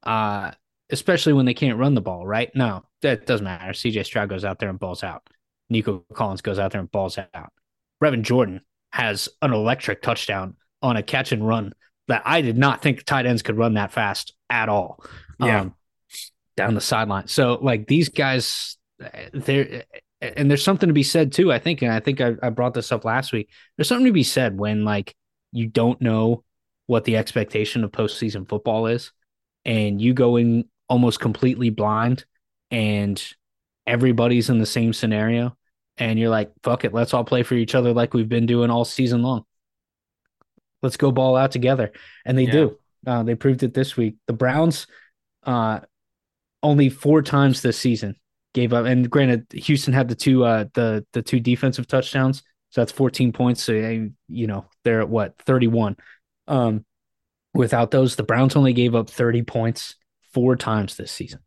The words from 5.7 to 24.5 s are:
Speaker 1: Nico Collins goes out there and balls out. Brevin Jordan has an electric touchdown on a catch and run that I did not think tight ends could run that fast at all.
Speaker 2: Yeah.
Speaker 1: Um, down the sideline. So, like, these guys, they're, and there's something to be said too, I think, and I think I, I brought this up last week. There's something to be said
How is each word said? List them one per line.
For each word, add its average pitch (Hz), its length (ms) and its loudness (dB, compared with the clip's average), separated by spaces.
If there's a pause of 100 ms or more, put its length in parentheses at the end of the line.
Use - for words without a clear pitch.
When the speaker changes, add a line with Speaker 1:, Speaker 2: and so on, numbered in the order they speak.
Speaker 1:
Nico 107 340 -2 (100)
Collins 98 260 -4
goes 101 180 -6
out 98 140 -2
there 101 80 -6
and 87 100 -10
balls 95 280 -4
out. - 340 -16 (500)
Brevin 131 200 0
Jordan 107 400 0 (300)
has 110 360 -2 (140)
an 139 100 0
electric 110 480 -2
touchdown 98 560 -6 (240)
on 123 160 0
a 107 60 -4
catch 131 300 -4
and 110 140 -2
run 110 280 -2 (320)
that 117 180 -2
I 165 160 2
did 117 160 0
not 131 240 2
think 139 220 -2
tight 131 240 -2
ends 120 160 0
could 107 160 -4
run 113 160 2
that 104 180 -2
fast 104 400 -4 (160)
at 113 220 -2
all. 101 340 -4 (340)
Speaker 2:
Yeah. 113 220 2
Speaker 1:
Um, 95 140 -8 (840)
down 107 180 0
the 104 60 -2
sideline. 104 480 -2
So, 123 320 2
like, 117 260 -2
these 151 220 2
guys, - 680 -4 (540)
they're, 135 520 -2 (360)
and 139 300 0
there's 143 140 2
something 196 240 2
to 156 60 4
be 143 80 4
said 143 300 2
too, 170 200 4
I 120 60 2
think, 170 240 -2
and 120 100 0
I 110 80 0
think 135 200 -2
I, 123 120 2 (100)
I 123 80 -2
brought 120 240 -2
this 120 160 -6
up 117 140 -4
last 123 280 -2
week. 110 180 -6 (260)
There's 156 120 0
something 247 180 2
to 247 60 4
be 160 120 4
said 120 340 -2